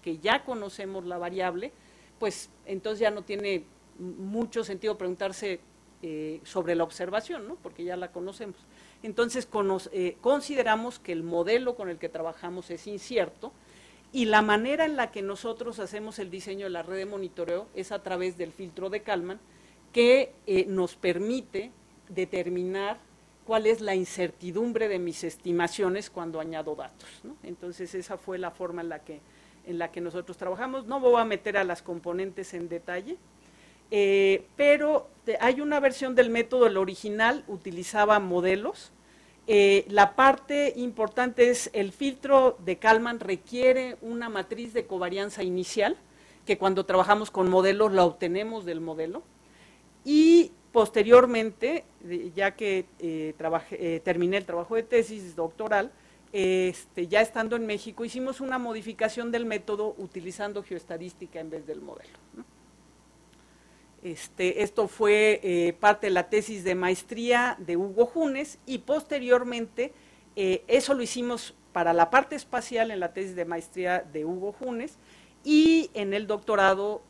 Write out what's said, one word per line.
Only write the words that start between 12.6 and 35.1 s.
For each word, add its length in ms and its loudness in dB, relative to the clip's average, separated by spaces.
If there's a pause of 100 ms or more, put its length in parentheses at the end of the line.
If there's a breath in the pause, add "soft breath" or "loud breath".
es 160 -12
incierto, 640 -4 (600 loud breath)
y 140 0
la 140 6
manera 460 2
en 100 -4
la 140 -2
que 100 -12
nosotros 580 -8
hacemos 420 -10
el 100 -10
diseño 360 -10
de 40 -8
la 120 -8
red 140 -10
de 100 -6
monitoreo 680 -8
es 180 -10
a 100 -8
través 360 -6
del 140 -8
filtro 360 -12
de 140 -6
Kalman, 380 -6 (520 loud breath)
que, 400 6 (140)
eh, 220 2
nos 260 -2
permite 800 -4 (360)
determinar 880 -4 (460)
cuál 220 0
es 140 2
la 140 -2
incertidumbre 960 -4
de 120 -4
mis 240 -6
estimaciones 840 -2
cuando 320 -8
añado 360 -8
datos, 320 -16 (160)
¿no? 180 -18
Entonces, 520 -12
esa 220 -10
fue 220 -10
la 140 -8
forma 280 -8
en 80 -8
la 120 -10
que, 200 -18 (460 loud breath)
en 100 -8
la 140 -4
que 100 -12
nosotros 380 -8
trabajamos. 480 -6
No 140 -6
me 80 4
voy 120 8
a 40 2
meter 340 -2
a 60 2
las 180 -4
componentes 720 -8
en 140 -10
detalle, 500 -10 (720 loud breath)
eh, 560 4 (100)
pero 540 4 (140)